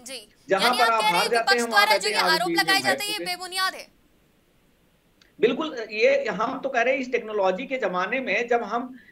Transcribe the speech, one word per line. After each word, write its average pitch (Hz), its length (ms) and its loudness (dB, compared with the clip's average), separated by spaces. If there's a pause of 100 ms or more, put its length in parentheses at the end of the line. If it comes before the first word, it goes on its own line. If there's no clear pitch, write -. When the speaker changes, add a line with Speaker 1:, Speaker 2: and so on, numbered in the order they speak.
Speaker 1:
जी। 226 240 -14 (200)
Speaker 2:
जहां 196 140 2
Speaker 1:
यानी 240 140 2
Speaker 2:
पर 247 60 4
Speaker 1:
आप 226 80 6
Speaker 2:
आप 220 100 2
Speaker 1:
कह 214 60 0
रहे 170 40 4
Speaker 2:
हार 180 120 2
Speaker 1:
हैं 220 80 -2
Speaker 2:
जाते 233 40 2
हैं, 233 60 2
Speaker 1:
विपक्ष 381 180 2
Speaker 2:
वहां 233 100 -2
Speaker 1:
द्वारा 415 220 4
Speaker 2:
कहते 302 80 4
Speaker 1:
जो 415 100 -2
Speaker 2:
हैं, 415 60 -2
Speaker 1:
ये 392 60 2
Speaker 2:
"हाँ, 359 100 2
Speaker 1:
आरोप 339 180 0
Speaker 2:
ईवीएम 339 100 2
Speaker 1:
लगाए 381 160 2
Speaker 2:
हैक 392 100 0
Speaker 1:
जाते 392 180 0
हैं, 415 80 -4
ये 427 60 -4
Speaker 2:
हो 349 80 -8
गया।" 359 100 -6
Speaker 1:
बेबुनियाद 370 380 -4
है? 240 140 -16 (1500)
Speaker 2:
बिल्कुल, 247 520 0
ये 240 340 2
हम 226 340 -4
तो 277 100 -4
कह 233 120 0
रहे 254 120 2
हैं, 285 80 -2
इस 247 100 -10
टेक्नोलॉजी 214 540 -2
के 262 120 -6
जमाने 196 420 -2
में 233 280 -2
जब 233 160 0
हम, 233 320 -6 (160)